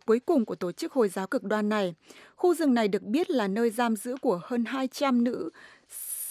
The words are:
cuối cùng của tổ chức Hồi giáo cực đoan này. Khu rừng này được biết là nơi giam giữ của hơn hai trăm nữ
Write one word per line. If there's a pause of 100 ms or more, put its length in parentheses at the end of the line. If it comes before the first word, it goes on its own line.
cuối
cùng
của
tổ
chức
Hồi
giáo
cực
đoan
này. (400)
Khu
rừng
này
được
biết
là
nơi
giam
giữ
của
hơn
hai
trăm
nữ (800)